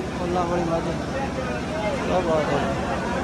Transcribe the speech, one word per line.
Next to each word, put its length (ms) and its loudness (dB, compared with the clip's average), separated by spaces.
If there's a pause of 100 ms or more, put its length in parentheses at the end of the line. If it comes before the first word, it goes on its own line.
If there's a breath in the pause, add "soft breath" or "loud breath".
(180)
ਫੁੱਲਾਂ 260 2
ਵਾਲੀ 200 2
ਮੱਝ। 180 0 (1200)
ਕਿਆ 140 4
ਬਾਤ 320 2
ਹੈ। 220 2 (500)